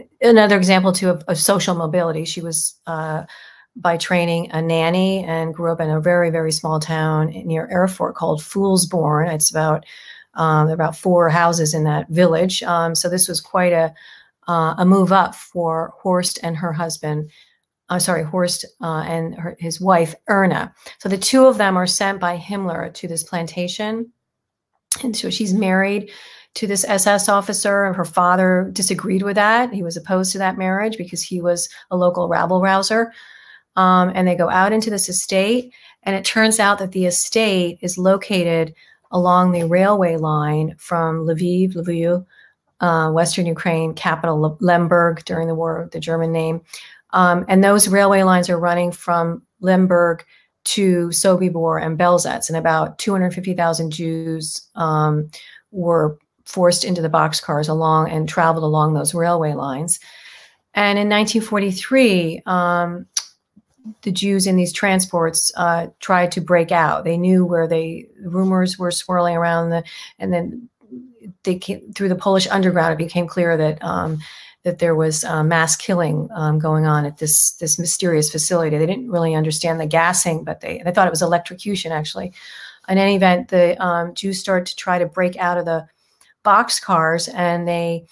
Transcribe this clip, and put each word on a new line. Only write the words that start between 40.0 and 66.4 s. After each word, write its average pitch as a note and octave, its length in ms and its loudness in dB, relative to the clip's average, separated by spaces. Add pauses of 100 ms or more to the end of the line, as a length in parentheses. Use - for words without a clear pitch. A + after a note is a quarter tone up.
line D#3 600 -2
from E3 460 -4
Lviv, F3+ 500 0
Lviv, F3 500 -2 (560)
uh, D#3+ 300 2
Western E3 340 0
Ukraine, D#3+ 480 -2
capital D#3+ 460 -2
Le-, D3+ 200 0
Lemberg E3+ 640 2
during E3 220 -4
the E3 80 -2
war, E3 360 -4
the E3 80 -10
German E3 320 -4
name. D#3+ 300 -2 (500)
Um, F3+ 360 2
and F#3+ 160 6
those G#3 240 4
railway G3 360 4
lines F3+ 260 4
are F3 100 0
running F3 320 0
from E3+ 520 -4 (180)
Lemberg F3+ 640 2 (400)
to F3+ 440 0
Sobibor E3 720 0
and D#3+ 140 -4
Belzec, F3 520 2
and D#3+ 80 -4
about D#3+ 400 0
two - 140 -4
hundred F#3 220 0
fifty F#3 200 -6
thousand E3 380 -2
Jews, D#3+ 840 -6
um, D3+ 540 0 (420)
were E3 460 0 (280)
forced F3 380 0
into F3 180 -2
the D#3+ 80 -2
boxcars D#3 600 0
along D#3 400 2
and D#3 180 -4
traveled E3 360 0
along D3+ 300 2
those D3 200 -2
railway E3+ 400 0
lines. C#3 460 -6 (760)
And G3+ 260 2
in G#3 100 0
nineteen G#3+ 320 2
forty-three, G3 1040 2
um, F3 600 -2 (1000)
the G#3 80 -4
Jews G3 340 0
in F#3+ 100 2
these F3+ 180 2
transports, F#3 800 0
uh, E3+ 320 -2 (120)
tried F3+ 340 0
to F3+ 80 -4